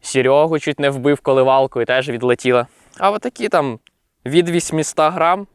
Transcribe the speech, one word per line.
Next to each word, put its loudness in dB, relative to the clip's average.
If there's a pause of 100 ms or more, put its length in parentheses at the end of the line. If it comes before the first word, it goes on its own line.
Серегу 2
чуть -6
не 0
вбив 0
коливалкою, 2
теж -2
відлетіла. 0 (300)
А 2
отакі -6
там -2 (460)
від 2
вісьміста -2
грам, -2